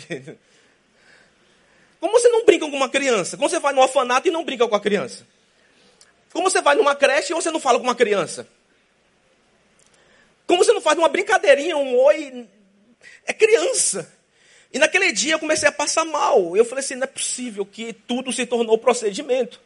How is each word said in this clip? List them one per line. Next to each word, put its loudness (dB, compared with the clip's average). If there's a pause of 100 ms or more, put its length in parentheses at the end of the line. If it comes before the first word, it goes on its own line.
<laughs> -14 (1600)
Como -4
você 4
não 2
brinca 4
com -8
uma -2
criança? -2
Como -2
você -2
vai -2
no 0
orfanato 2
e 2
não -6
brinca -2
com 0
a -2
criança? -6 (1040)
Como -2
você 0
vai 2
numa 2
creche 0
e -4
você -4
não -6
fala 2
com -4
uma 0
criança? -2 (2000)
Como 2
você 6
não 2
faz 2
uma 2
brincadeirinha, 2
um -2
oi? 2 (800)
É -6
criança. 0 (540)
E -4
naquele 2
dia -2
eu -2
comecei 0
a 2
passar -2
mal. 0
Eu 4
falei -6
assim, -8
"Não -4
é -4
possível -10
que -12
tudo -8
se -4
tornou 0
procedimento." -2